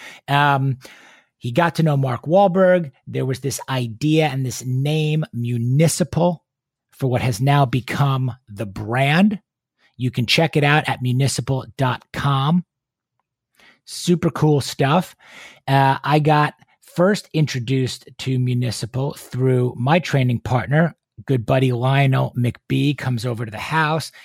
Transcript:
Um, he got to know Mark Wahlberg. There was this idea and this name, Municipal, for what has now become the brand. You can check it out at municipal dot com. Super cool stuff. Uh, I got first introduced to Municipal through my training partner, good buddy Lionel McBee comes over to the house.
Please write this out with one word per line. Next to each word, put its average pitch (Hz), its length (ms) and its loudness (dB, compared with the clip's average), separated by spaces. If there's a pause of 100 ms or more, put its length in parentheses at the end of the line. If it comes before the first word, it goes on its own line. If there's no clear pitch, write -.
(280)
Um, 139 500 2 (600)
he 123 120 -8
got 170 240 0
to 165 80 0
know 147 140 2
Mark 131 260 -2
Wahlberg. 180 680 4 (160)
There 131 180 -4
was 131 140 -4
this 135 200 -6 (100)
idea 131 580 0
and 135 180 -4
this 120 200 -8
name, 151 580 -2 (100)
Municipal, 135 1120 0 (480)
for - 140 -8
what 123 160 0
has 113 180 -2
now 139 240 4
become 131 720 -2 (140)
the 104 160 -10
brand. 139 760 0 (580)
You 123 120 -2
can 123 160 -2
check 160 320 2
it 143 60 2
out 147 260 2
at 123 140 -6
municipal 127 600 0 (140)
dot 127 340 -2
com. 139 540 0 (1200)
Super 175 460 -2
cool 147 300 2
stuff. 151 540 0 (520)
Uh, 135 360 4
I 147 140 2
got 151 380 2 (260)
first - 520 0
introduced 131 840 -2
to 131 220 -2
Municipal 123 720 -4
through 127 640 -2
my 143 220 2
training 127 400 0
partner, 139 560 0 (280)
good 127 220 -2
buddy 131 260 2
Lionel 131 640 0
McBee 135 640 -2
comes 123 300 -4
over 117 180 -6
to 104 60 -12
the 104 80 -12
house. 156 520 -2 (140)